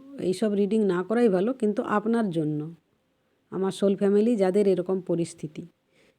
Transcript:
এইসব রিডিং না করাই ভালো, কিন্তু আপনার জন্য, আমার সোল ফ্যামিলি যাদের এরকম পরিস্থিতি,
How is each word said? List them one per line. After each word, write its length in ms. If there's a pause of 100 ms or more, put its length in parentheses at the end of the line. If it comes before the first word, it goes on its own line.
(200)
এইসব 340
রিডিং 320
না 180
করাই 260
ভালো, 240
কিন্তু 280 (160)
আপনার 320
জন্য, 460 (760)
আমার 200
সোল 240
ফ্যামিলি 400
যাদের 320
এরকম 340
পরিস্থিতি, 680 (520)